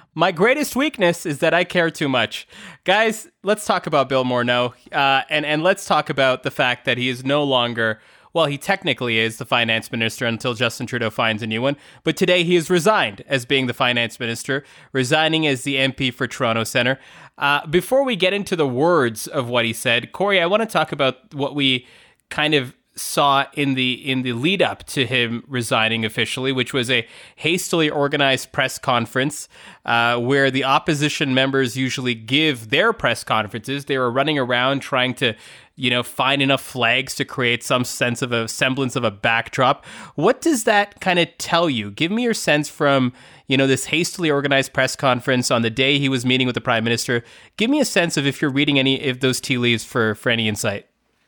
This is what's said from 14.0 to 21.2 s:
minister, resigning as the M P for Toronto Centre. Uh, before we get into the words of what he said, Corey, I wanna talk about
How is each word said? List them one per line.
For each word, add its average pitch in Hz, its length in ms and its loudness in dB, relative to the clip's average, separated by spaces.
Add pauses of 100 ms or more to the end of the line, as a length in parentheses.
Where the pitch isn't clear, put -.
minister, 123 460 -4 (280)
resigning 156 520 2
as 135 160 0
the 139 160 -4
M 135 160 0
P 131 160 -2
for 123 160 -6
Toronto 113 380 0
Centre. 127 360 0 (380)
Uh, 143 300 0
before 180 360 2
we 254 120 -2
get 185 180 0
into 202 220 -4
the 156 120 2
words 131 600 0
of 151 200 -4
what 120 160 2
he 113 100 0
said, 120 380 -2
Corey, 196 300 0
I 170 60 2
wanna 214 180 -2
talk 160 260 -2
about 139 440 -2